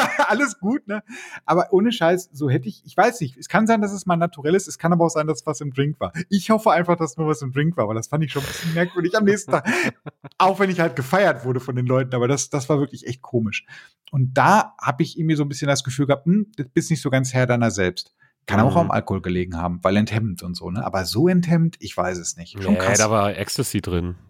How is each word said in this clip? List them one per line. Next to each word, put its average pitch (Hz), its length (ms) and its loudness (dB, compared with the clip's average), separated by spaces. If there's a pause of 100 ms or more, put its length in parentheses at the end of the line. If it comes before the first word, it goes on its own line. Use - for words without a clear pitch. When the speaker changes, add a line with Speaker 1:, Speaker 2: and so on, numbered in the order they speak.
Speaker 1:
<laughs> - 220 0
alles 226 320 0
gut, 220 280 -4
ne? 208 140 -6 (420)
Aber 175 300 0
ohne 208 180 4
Scheiß, 175 400 0
so 143 160 -4
hätte 220 220 0
ich, - 160 -14
ich - 100 -18
weiß 240 240 2
nicht, 131 160 -6
es - 140 -18
kann 214 160 2
sein, 220 160 4
dass 202 100 -2
es 196 140 -10
mal 175 100 2
naturell 165 380 0
ist, 196 120 0
es - 120 -12
kann 165 160 2
aber 170 100 4
auch 165 60 4
sein, 156 160 -2
dass 156 180 -4
was 156 160 -6
im 139 140 -8
Drink 143 260 -2
war. - 100 -4 (200)
Ich 196 180 -2
hoffe 220 220 4
einfach, 170 260 2
dass 165 220 -4
nur 160 80 0
was 151 160 0
im 131 100 -6
Drink 147 240 0
war, 110 100 0
weil 107 80 -2
das 113 140 -6
fand 156 160 -2
ich 135 80 -6
schon 208 80 -4
ein - 60 -6
bisschen - 260 -6
merkwürdig 175 420 0
am 214 100 2
nächsten 202 280 2
Tag. 147 160 -6 (680)
Auch 190 200 4
wenn 196 120 2
ich 170 100 -2
halt 165 160 0
gefeiert 147 480 2
wurde 127 160 -2
von 127 160 -6
den 123 80 -2
Leuten, 131 300 0
aber 123 140 2
das, 139 200 0
das 139 220 -4
war 151 80 2
wirklich 139 280 -4
echt 123 140 -8
komisch. 113 460 -4 (440)
Und 131 280 0
da 170 420 4
hab 139 220 -2
ich - 160 -6
irgendwie 160 180 0
so 147 60 2
ein 143 80 -2
bisschen 143 180 -6
das 139 160 0
Gefühl 135 220 -2
gehabt, 135 180 0
hm, 202 320 2
du 143 80 -4
bist - 260 -2
nicht 160 120 -2
so 139 80 -2
ganz 131 240 0
Herr 127 120 4
deiner 120 240 2
selbst. 95 440 -2 (320)
Kann 101 140 2
auch 127 120 6
Speaker 2:
Mhm. 170 80 4
Speaker 1:
am 160 100 2
Alkohol 101 300 -2
gelegen 90 380 -4
haben, 87 240 -4
weil 95 160 4
enthemmend 110 440 -2
und 87 140 -8
so, 90 140 -10
ne? 90 120 -6
Aber 95 220 -4
so 104 240 2
enthemmt, 175 520 2
ich 101 140 -12
weiß 90 220 -2
es 85 220 -8
nicht. 85 140 -16 (100)
Schon 95 100 2
Speaker 2:
Nee, 98 60 2
Speaker 1:
krass. 95 180 2
Speaker 2:
da 107 140 4
war 104 260 2
Ecstasy 101 460 -4
drin, 87 320 -2 (160)